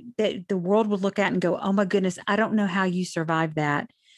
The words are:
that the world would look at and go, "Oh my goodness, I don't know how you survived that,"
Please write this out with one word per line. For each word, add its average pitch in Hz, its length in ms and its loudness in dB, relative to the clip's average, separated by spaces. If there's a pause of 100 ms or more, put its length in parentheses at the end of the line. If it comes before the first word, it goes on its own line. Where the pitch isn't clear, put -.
(180)
that 196 320 -2
the 196 80 0
world 202 300 2
would 208 140 -2
look 190 180 0
at 190 120 2
and 185 100 0
go, 170 160 2
"Oh - 140 -2
my 202 140 2
goodness, 185 420 0
I 208 80 2
don't 220 180 0
know 208 140 2
how 190 160 0
you 180 220 0
survived 160 500 -2
that," 147 360 -2 (260)